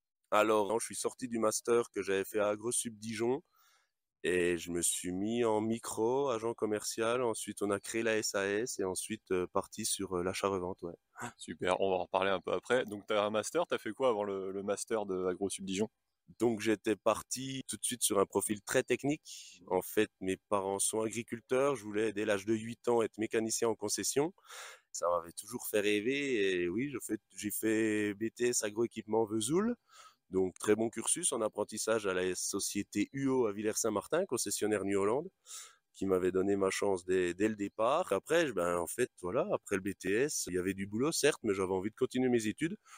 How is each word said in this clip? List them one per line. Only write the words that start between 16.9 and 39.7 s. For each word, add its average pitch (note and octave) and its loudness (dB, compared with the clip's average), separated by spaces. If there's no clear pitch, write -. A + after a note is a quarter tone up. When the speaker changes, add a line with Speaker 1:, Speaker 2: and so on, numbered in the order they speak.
Speaker 1:
parti C3 -2
tout - -6
de - -12
suite - -4
sur G2+ 2
un G2 6
profil G#2 -2
très - 2
technique. - -4
En F#2 2
fait, - 0
mes F#2+ -2
parents G2 0
sont A2 0
agriculteurs. A#2+ -2
Je G2+ -10
voulais, G#2 -2
dès G2+ -2
l'âge G2+ 0
de A2 2
huit A2+ -4
ans, A#2+ 4
être G#2 -2
mécanicien A2 0
en A2 0
concession. C3+ -2
Ça E2+ 0
m'avait E2+ -2
toujours A2+ -10
fait G#2+ 2
rêver. G#2 2
Et F2 0
oui, A#2+ -2
je B2 -8
fais, G#2+ -4
j'ai G2+ -4
fait G#2+ 0
B A2 -4
T A#2+ 0
S A#2+ 0
agroéquipement A2 0
Vesoul. C#3 0
Donc, F#2 0
très G#2 4
bon A2+ 0
cursus C#3+ -2
en A#2 -2
apprentissage G#2+ -2
à F#2 2
la F#2 0
société - -2
U C#3 -2
O C3 2
à G#2 -2
Villers-Saint-Martin, G#2+ 0
concessionnaire G#2 0
New G2 2
Holland, A#2 2
qui - -4
m'avait F#2 4
donné F#2+ 4
ma F#2+ 4
chance F#2+ 0
dès, F2+ 2
dès G2+ 2
le G#2+ -6
départ. A2+ 0
Après, D#3 2
je, A#2+ -4
ben, F2 2
en E2+ -2
fait, - -2
voilà, G#2 -2
après A#2 -2